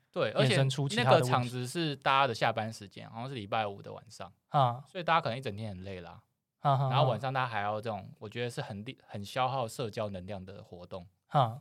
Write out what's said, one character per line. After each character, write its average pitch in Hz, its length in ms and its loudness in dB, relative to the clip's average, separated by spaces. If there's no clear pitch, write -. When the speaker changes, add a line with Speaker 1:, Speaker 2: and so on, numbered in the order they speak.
Speaker 1:
对， 135 180 0
而 - 160 4
且 214 80 6
Speaker 2:
衍 - 20 6
生 135 140 6
出 139 180 0
其 196 80 -2
他 240 80 2
的 202 120 8
问 160 60 6
题。 123 80 0
Speaker 1:
那 139 60 4
个 127 60 2
场 123 60 -4
子 123 180 -4
是 151 300 -2
大 135 240 4
家 139 60 6
的 120 80 0
下 117 180 2
班 110 200 -2
时 101 160 -14
间， 110 220 -16
好 113 80 -12
像 123 100 -8
是 139 60 -8
礼 110 120 -6
拜 110 200 0
五 101 160 -8
的 107 100 -12
晚 101 160 -14
上。 98 240 -14
Speaker 2:
哈。 127 380 2
Speaker 1:
所 - 140 -10
以 165 40 -8
大 170 80 2
家 165 80 6
可 160 80 -4
能 117 80 -2
一 135 40 -8
整 123 160 -6
天 110 140 -8
很 92 120 -10
累 95 180 -10
啦。 85 200 -16
Speaker 2:
哈 143 160 4
哈 135 80 2
哈。 131 60 2
Speaker 1:
然 131 80 4
后 147 80 6
晚 113 140 0
上 131 120 -4
大 131 100 0
家 127 40 0
还 110 140 -2
要 107 200 -2
这 110 100 -6
种， 104 180 -8
我 110 80 -10
觉 120 160 -6
得 120 40 -4
是 120 140 -8
很 104 220 -8
力-， 127 120 -12
很 101 180 -10
消 127 240 0
耗 127 180 -2
社 113 240 -6
交 107 180 -4
能 92 180 -8
量 98 160 -10
的 98 200 -16
活 90 240 -16
动。 92 200 -12
Speaker 2:
哈。 131 340 2